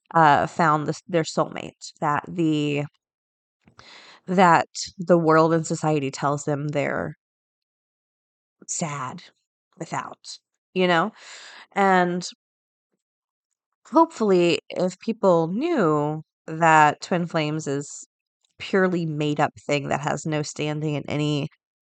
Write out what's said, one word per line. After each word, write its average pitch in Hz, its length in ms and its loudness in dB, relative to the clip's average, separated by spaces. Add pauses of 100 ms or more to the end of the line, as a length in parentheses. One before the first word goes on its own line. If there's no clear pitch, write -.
(140)
uh, 147 320 4
found 151 400 0
this, 156 220 -6
their 170 160 0
soulmate, - 760 -8
that 147 280 -2
the, 151 560 -2 (1400)
that 180 420 4 (300)
the 175 200 4
world 160 340 4
and 160 140 0
society 156 440 -2
tells 143 340 -4
them 147 240 -4
they're 143 480 -4 (1500)
sad 147 540 -10 (560)
without, - 600 -12 (360)
you 185 120 2
know? 180 260 0 (600)
And 185 540 2 (1600)
hopefully, 202 720 4 (100)
if 180 280 -4
people 180 500 2
knew 160 720 0 (240)
that 160 540 4
twin 175 260 -4
flames 156 400 -4
is 143 400 -8 (520)
purely 180 480 0
made 151 340 -2
up 139 120 0 (140)
thing 143 220 -2
that 139 120 -2
has 143 260 -4
no 151 160 -2
standing 151 520 -6
in 139 140 -6
any 147 400 -2 (340)